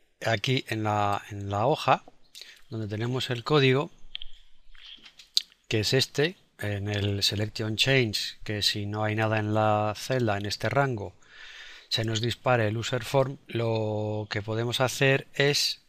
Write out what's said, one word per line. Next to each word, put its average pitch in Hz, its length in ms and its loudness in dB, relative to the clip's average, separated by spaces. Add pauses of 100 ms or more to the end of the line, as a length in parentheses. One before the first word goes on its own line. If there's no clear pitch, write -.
(260)
aquí 117 420 0
en 110 160 -4
la, 104 460 0
en 101 200 -8
la 104 180 0
hoja 147 360 2 (680)
donde 110 180 -6
tenemos 113 420 -4
el 117 140 -4
código, 143 480 4 (1800)
que 110 140 0
es 101 120 0
este, 143 420 2 (240)
en 101 280 -4
el 101 360 0
Selection 107 520 -2
Change, 127 680 2
que 104 180 -4
si 101 240 0
no 107 180 -2
hay 107 120 0
nada 110 240 2
en 107 140 0
la 107 420 4
celda, 120 420 0
en 101 80 -6
este 110 240 -2
rango, 117 460 0 (720)
se 113 160 0
nos 110 160 -2
dispara 120 460 2
el 107 100 0
user 117 260 -4
form, 135 340 0 (100)
lo 107 840 -2
que 104 120 -2
podemos 113 400 -2
hacer 135 520 2
es - 560 0